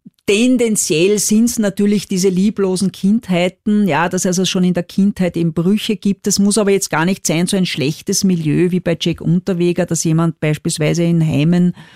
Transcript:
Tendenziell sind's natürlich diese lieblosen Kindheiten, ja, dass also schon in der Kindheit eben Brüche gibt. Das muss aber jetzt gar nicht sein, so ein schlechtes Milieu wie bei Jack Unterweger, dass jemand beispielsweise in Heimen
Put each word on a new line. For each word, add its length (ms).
Tendenziell 920
sind's 400
natürlich 500
diese 220
lieblosen 640
Kindheiten, 920
ja, 220
dass 160
also 220
schon 180
in 80
der 100
Kindheit 540
eben 160
Brüche 440
gibt. 300
Das 120
muss 180
aber 140
jetzt 180
gar 160
nicht 220
sein, 200
so 120
ein 80
schlechtes 580
Milieu 460
wie 100
bei 180
Jack 220
Unterweger, 640
dass 180
jemand 380
beispielsweise 600
in 180
Heimen 540